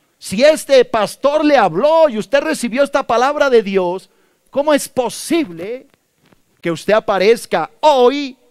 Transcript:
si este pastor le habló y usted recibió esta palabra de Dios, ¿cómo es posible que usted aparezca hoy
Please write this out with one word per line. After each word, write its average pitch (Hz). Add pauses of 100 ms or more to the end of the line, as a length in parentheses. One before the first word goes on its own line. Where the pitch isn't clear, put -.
(180)
si 190
este 277
pastor 269
le 294
habló 269
y 214
usted 247
recibió 262
esta 277
palabra 277
de 233
Dios, 185 (400)
¿cómo 285
es -
posible 233 (760)
que 170
usted 190
aparezca 202
hoy 269 (140)